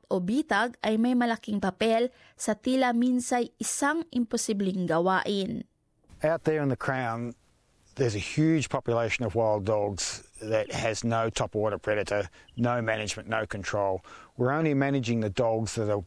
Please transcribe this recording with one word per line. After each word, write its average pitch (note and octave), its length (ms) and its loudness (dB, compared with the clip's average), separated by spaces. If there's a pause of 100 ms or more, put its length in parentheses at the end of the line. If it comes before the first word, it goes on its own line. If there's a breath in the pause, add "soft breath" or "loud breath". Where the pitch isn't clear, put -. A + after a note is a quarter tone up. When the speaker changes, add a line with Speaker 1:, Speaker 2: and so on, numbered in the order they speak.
Speaker 1:
o G3 80 0
bitag A3 640 0
ay A3 160 2
may A#3+ 160 4
malaking A3+ 480 0
papel A3+ 480 2 (240 loud breath)
sa - 240 -2
tila B3+ 400 2
minsay B3 640 0
isang D4+ 480 -2
imposibleng G3+ 800 -2
gawain. F#3 800 0 (560)
Speaker 2:
Out D#3+ 240 2
there D#3 160 2
in C3+ 80 2
the A2+ 40 -2
Crown, A#2+ 600 -4 (560)
there's A#2 240 0
a G2 40 -4
huge D#3 520 0
population A#2 480 0
of A2 160 -2
wild G#2+ 320 2
dogs G2+ 560 -2 (160)
that G#2+ 320 -2
has A2+ 320 -2
no A2+ 240 2
top A2 240 -4
order G#2 240 0
predator, G#2 480 0 (320 loud breath)
no A#2+ 240 0
management, A2 480 -4
no A2 160 -2
control. G2 560 -2 (320 loud breath)
We're B2 180 0
only D#3 220 2
managing C3+ 480 0
the G#2+ 80 0
dogs A2+ 480 0
that G#2 160 0
are G2+ 140 0